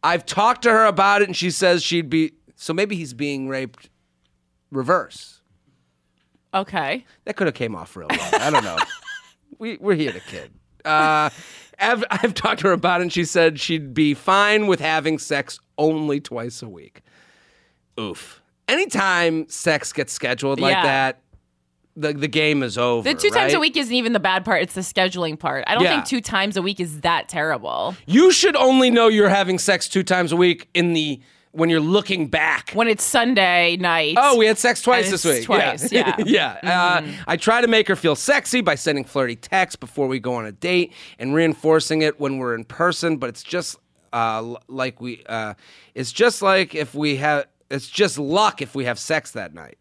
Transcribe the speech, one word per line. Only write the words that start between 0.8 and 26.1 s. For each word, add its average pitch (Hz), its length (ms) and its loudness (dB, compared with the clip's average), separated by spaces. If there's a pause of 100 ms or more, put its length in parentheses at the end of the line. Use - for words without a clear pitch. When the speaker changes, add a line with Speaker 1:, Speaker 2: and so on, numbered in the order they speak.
Speaker 1:
about 202 360 4
it, 202 60 2
and 180 80 -6
she 175 160 -2
says 175 320 2
she'd 165 260 -2
be, 160 220 2 (240)
so - 180 -10
maybe 202 220 -2
he's 151 180 -10
being 135 360 -6
raped 131 400 -10 (840)
reverse. 135 680 -4 (1120)
Speaker 2:
Okay. 190 520 -4 (200)
Speaker 1:
That - 100 -6
coulda 170 160 0
came 113 240 -6
off 82 200 -16
real 82 140 -14
well. - 240 -4
I - 160 0
don't - 140 2
know. 90 200 -6
Speaker 2:
<laughs> - 40 -2 (680)
Speaker 1:
We, 226 200 -10
we're 190 180 0
here 151 160 -2
to 90 80 -12
kid. 71 320 -16 (320)
Uh, 156 460 2 (500)
I've, 220 320 0
I've 202 220 0
talked - 260 -2
to - 80 0
her 185 60 4
about 175 260 0
it, 180 40 0
and 175 100 -4
she 175 100 0
said 165 340 2
she'd 147 360 -6
be 147 200 2
fine 208 540 2
with 175 140 0
having 156 360 -2
sex - 440 -6 (160)
only 151 420 0
twice 120 420 -12
a 120 60 -16
week. 87 340 -20 (960)
Oof. - 440 -12 (260)
Anytime 185 800 0
sex - 460 -2
gets 139 180 -4
scheduled 139 480 -2
like 170 140 2
Speaker 2:
Yeah. 180 100 2
Speaker 1:
that, 135 380 0 (760)
the, 151 160 -4
the 147 160 -4
game 151 360 0
is 117 140 -6
over, 120 360 0
Speaker 2:
The - 40 -4
two 415 120 2
times 427 240 2
a - 20 4
Speaker 1:
right? 320 60 0
Speaker 2:
week 302 160 0
isn't 247 180 -2
even 233 160 0
the 220 80 2
bad 185 240 -2
part. 185 180 0
It's 180 120 -4
the 190 80 -6
scheduling 180 580 -2
part. 135 280 -4
I 196 80 0
don't 226 100 2
Speaker 1:
Yeah. 170 60 4
Speaker 2:
think - 140 -2
two 254 140 -4